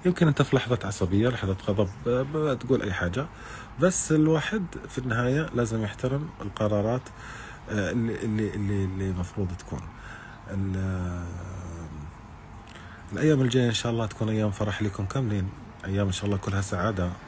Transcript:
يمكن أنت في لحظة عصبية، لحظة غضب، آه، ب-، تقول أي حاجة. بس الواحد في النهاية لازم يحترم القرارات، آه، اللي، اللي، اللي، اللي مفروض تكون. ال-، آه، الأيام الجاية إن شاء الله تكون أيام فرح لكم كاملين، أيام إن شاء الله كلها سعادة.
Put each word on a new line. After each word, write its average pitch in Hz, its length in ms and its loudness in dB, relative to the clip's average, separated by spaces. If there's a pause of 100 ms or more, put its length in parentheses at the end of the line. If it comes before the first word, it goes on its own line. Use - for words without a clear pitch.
يمكن 175 220 6
أنت 143 140 4
في - 140 4
لحظة 123 280 2
عصبية، 101 440 2
لحظة 95 280 0 (120)
غضب، 101 200 4 (180)
آه، 123 160 2
ب-، 147 360 0
تقول 127 240 2
أي 98 100 -2
حاجة. 90 340 -2 (540)
بس 180 320 4
الواحد 160 520 4 (240)
في - 100 -6
النهاية 127 560 0
لازم 113 280 2
يحترم 127 460 -2 (120)
القرارات، 107 640 2 (680)
آه، 101 220 0
اللي، 113 320 0
اللي، 107 300 0
اللي، 101 300 0
اللي 95 280 -2
مفروض 90 360 -2
تكون. - 320 -6 (680)
ال-، 95 260 -2
آه، 90 480 -2 (1900)
الأيام 147 280 6
الجاية 123 280 6
إن 113 60 2
شاء 117 180 0
الله 113 140 0
تكون 107 220 -2
أيام 107 220 4
فرح 101 320 -2
لكم 104 220 -2
كاملين، 104 440 0 (360)
أيام 98 220 2
إن 98 60 0
شاء 101 140 -2
الله 101 100 2
كلها 98 240 0
سعادة. 95 500 0 (180)